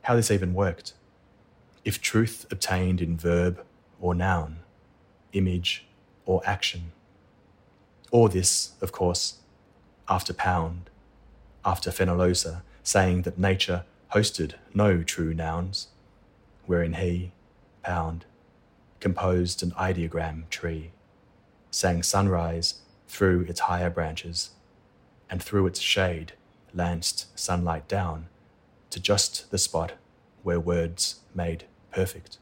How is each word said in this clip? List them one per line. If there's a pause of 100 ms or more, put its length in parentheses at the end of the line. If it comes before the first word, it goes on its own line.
How
this
even
worked. (880)
If
truth
obtained
in
verb (360)
or
noun, (760)
image (400)
or
action. (1200)
All
this,
of
course, (720)
after
Pound, (760)
after
Fenollosa, (200)
saying
that
nature (280)
hosted (200)
no
true
nouns, (800)
wherein
he, (520)
Pound, (720)
composed
an
ideogram
tree, (840)
sang
sunrise (340)
through
its
higher
branches, (800)
and
through
its
shade (420)
lanced (120)
sunlight
down (640)
to
just
the
spot (500)
where
words (140)
made (260)
perfect.